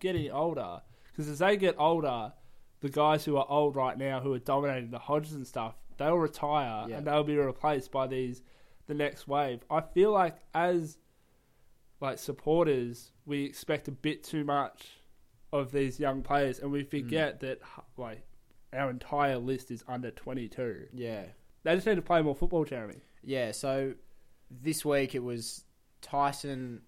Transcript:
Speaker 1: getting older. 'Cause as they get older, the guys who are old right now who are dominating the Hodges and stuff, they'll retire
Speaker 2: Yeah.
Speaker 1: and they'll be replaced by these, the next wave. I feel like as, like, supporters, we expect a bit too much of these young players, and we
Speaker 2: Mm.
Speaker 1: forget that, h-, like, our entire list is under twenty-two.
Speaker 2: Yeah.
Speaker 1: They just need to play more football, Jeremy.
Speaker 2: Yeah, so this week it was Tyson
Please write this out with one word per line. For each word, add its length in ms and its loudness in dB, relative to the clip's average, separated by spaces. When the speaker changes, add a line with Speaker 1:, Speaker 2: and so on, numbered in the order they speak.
Speaker 1:
getting 300 -2
older. 500 -2
'Cause 140 -4
as 120 -2
they 180 6
get 200 4
older, 540 2
the 80 -2
guys 380 4
who 100 2
are 120 2
old 280 4
right 220 0
now 220 -2
who 120 0
are 80 0
dominating 500 0
the 80 -8
Hodges 360 -2
and 120 -8
stuff, 300 -6
they'll 180 4
retire 720 0
Speaker 2:
Yeah. 80 -6
Speaker 1:
and 100 -4
they'll 180 4
be 120 2
replaced 560 2
by 140 0
these, 360 -4
the 80 -6
next 340 -2
wave. 420 0
I 120 2
feel 300 4
like 240 4
as, 440 2
like, 180 -2
supporters, 920 0
we 200 -2
expect 440 -4
a 40 -8
bit 320 -2
too 200 -2
much 560 -2
of 180 0
these 300 0
young 220 0
players, 360 2
and 140 -4
we 120 0
Speaker 2:
Mm. 60 -14
Speaker 1:
forget 500 0
that, 220 -6
h-, 220 -18
like, 260 -10
our 180 0
entire 480 0
list 320 -4
is 160 -10
under 240 -6
twenty-two. 840 -6
Speaker 2:
Yeah. 340 -6
Speaker 1:
They 140 4
just 100 0
need 80 4
to 80 0
play 180 4
more 140 2
football, 300 4
Jeremy. 360 -8
Speaker 2:
Yeah, 300 -2
so 420 -2
this 340 -4
week 300 2
it 80 -2
was 420 -6
Tyson 840 -2